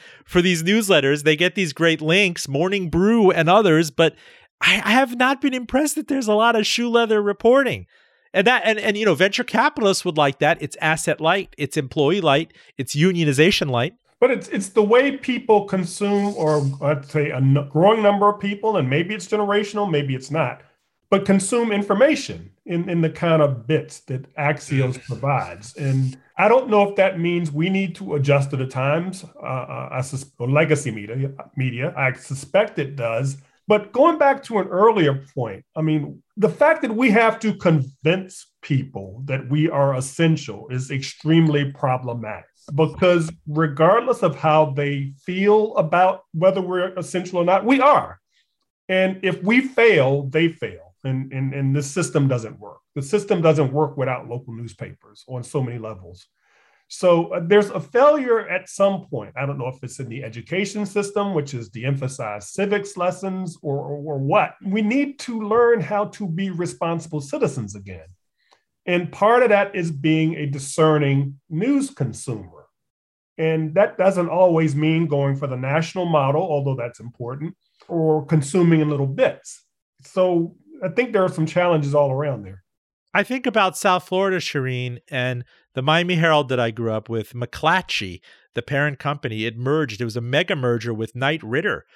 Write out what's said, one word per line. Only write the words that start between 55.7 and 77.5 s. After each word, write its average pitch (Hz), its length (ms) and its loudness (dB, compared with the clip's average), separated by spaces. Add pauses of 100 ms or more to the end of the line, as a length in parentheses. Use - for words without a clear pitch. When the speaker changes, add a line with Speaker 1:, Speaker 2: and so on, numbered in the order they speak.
Speaker 2:
levels. 104 500 -16 (640)
So, 170 380 2
uh, 175 160 -6
there's 196 260 4
a 185 100 -6
failure 240 680 2
at 185 180 -4
some 196 380 0
point. 107 320 -10
I 135 80 -4
don't 139 140 -6
know 123 80 -6
if 127 160 -10
it's - 160 -14
in 120 100 -10
the 123 140 -12
education 175 600 -6
system, 202 480 -4
which 139 200 -4
is 117 160 -10
de-emphasize 123 800 -6
civics 196 480 -4
lessons 185 640 -4
or, 139 160 -4
or, 143 380 -8
or - 20 -6
what. 147 380 0 (100)
We 202 160 -2
need 277 380 -2
to 226 200 -8
learn 226 400 2
how 202 260 -2
to 202 220 -10
be 185 220 -4
responsible 165 720 -6
citizens 135 540 -6
again. 92 320 -16 (800)
And 175 260 -2
part 233 320 2
of 233 60 4
that 202 260 2
is 170 160 -4
being 156 440 0
a 151 120 -6
discerning 139 920 0 (100)
news 269 400 -2
consumer. 107 760 -10 (720)
And 160 380 -2
that 208 220 2
doesn't 180 320 0
always 160 460 2
mean 160 320 2
going 139 300 0
for 139 100 -6
the 127 100 -6
national 165 480 -2
model, 151 360 2
although 143 340 -2
that's 120 240 -10
important, 127 560 -12 (320)